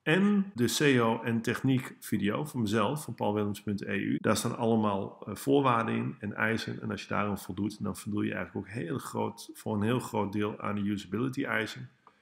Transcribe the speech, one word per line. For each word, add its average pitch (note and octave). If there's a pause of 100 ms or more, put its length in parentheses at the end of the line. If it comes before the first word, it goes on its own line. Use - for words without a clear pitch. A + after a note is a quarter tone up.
En G3
de A#2+
seo A#2+
en A#2
techniek B2+
video G#2+
van B2+
mezelf, A2
van A#2+
paulwillems G#2
punt G#2
E G2+
U. A2
Daar A2
staan A#2+
allemaal, G#2+
eh, G#2
voorwaarden A#2+
in A#2
en G#2
eisen. A2
En A2+
als G2
je -
daaraan G2+
voldoet, G2+
dan G2
voldoe G#2
je G#2+
eigenlijk G2
ook F#2+
heel -
groot, A2
voor A2
een G#2
heel A#2+
groot G#2
deel G#2
aan G#2+
de G#2
usability G#2
eisen. A2+ (320)